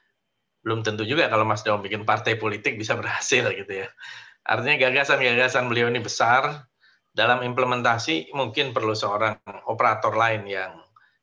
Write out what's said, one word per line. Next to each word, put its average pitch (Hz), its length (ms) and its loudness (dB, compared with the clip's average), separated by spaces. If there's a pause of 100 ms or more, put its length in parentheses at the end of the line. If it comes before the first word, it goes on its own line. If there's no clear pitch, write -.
(640)
belum 113 180 -2
tentu 107 240 -2
juga 135 240 2
kalau 110 160 4
Mas 107 160 0
Dawam 104 240 0
bikin 104 240 -6
partai 110 320 2
politik 107 380 -4
bisa 110 180 -2
berhasil 117 560 0
gitu 98 320 -8
ya. - 40 -12 (580)
Artinya 127 340 0
gagasan-gagasan 127 880 2
beliau 117 240 2
ini 120 80 0
besar, 127 640 0 (480)
dalam 120 300 2
implementasi 123 920 0
mungkin 131 380 -2
perlu 110 220 0
seorang 104 440 -2 (280)
operator 110 480 0
lain 110 320 0
yang 95 260 -6 (500)